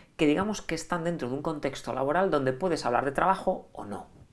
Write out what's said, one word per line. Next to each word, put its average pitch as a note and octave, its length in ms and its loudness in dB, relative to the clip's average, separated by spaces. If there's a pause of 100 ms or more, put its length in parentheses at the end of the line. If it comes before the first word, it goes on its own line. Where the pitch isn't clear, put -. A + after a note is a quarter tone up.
(160)
que D#3+ 100 4
digamos F#3+ 340 2
que - 140 -6
están E3 300 -4
dentro D#3+ 240 -2
de B2+ 80 -4
un C#3+ 60 -6
contexto C#3+ 500 -4
laboral D3 360 2
donde C#3 240 2
puedes D3+ 320 -2
hablar A#2+ 200 2
de C#3 80 0
trabajo F#3 600 2
o - 120 -12
no. - 240 -10 (240)